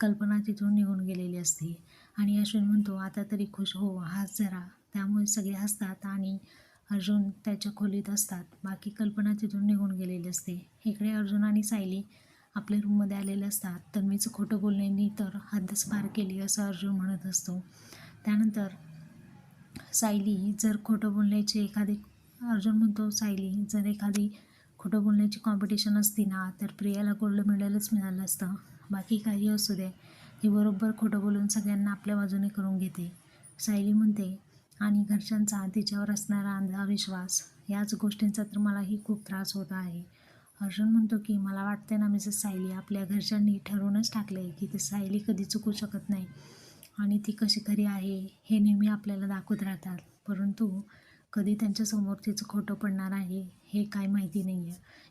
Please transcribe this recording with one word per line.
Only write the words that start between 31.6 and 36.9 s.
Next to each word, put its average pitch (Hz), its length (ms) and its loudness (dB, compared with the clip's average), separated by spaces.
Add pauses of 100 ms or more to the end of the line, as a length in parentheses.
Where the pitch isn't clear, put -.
आपल्या 202 260 -2
बाजूने 196 320 0
करून 190 300 -2
घेते." 175 340 -4 (460)
सायली 202 340 2
म्हणते, 208 460 4 (420)
"आणि 208 280 4
घरच्यांचा 208 680 2
तिच्यावर 202 360 0
असणारा 202 460 0
अंधविश्वास, 190 840 -2 (280)